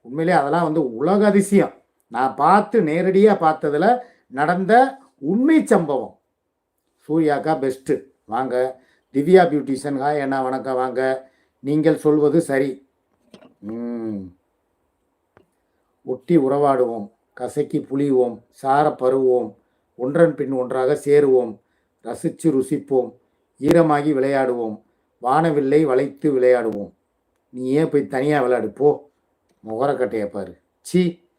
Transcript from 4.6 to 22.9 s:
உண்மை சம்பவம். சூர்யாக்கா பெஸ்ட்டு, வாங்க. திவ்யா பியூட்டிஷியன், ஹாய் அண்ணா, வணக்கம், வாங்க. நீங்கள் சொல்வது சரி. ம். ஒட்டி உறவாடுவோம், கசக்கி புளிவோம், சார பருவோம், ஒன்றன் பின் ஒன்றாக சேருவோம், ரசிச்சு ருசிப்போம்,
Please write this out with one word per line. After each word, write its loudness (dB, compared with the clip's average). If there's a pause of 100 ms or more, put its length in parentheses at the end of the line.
உண்மை 2
சம்பவம். -2 (880)
சூர்யாக்கா 0
பெஸ்ட்டு, -4 (220)
வாங்க. -4 (320)
திவ்யா 4
பியூட்டிஷியன், -4
ஹாய் -2
அண்ணா, -4
வணக்கம், -6
வாங்க. -4 (280)
நீங்கள் 0
சொல்வது 2
சரி. -4 (720)
ம். -10 (1900)
ஒட்டி 0
உறவாடுவோம், 0 (220)
கசக்கி -6
புளிவோம், -2
சார 0
பருவோம், 0 (400)
ஒன்றன் 2
பின் -4
ஒன்றாக -2
சேருவோம், 2 (440)
ரசிச்சு -6
ருசிப்போம், -2 (420)